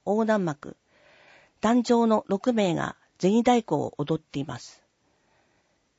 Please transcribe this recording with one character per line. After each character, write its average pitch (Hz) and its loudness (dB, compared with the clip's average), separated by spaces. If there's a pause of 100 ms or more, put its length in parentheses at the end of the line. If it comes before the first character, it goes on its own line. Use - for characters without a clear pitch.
横 214 0
断 214 0
幕。 - -8 (880)
壇 240 2
上 233 2
の 220 2
六 202 -2
名 196 2
が 143 -4 (240)
銭 196 2
太 247 4
鼓 196 -2
を 127 -4
踊 156 -4
っ - -18
て - -10
い 135 -6
ま 127 -12
す。 - -20 (1160)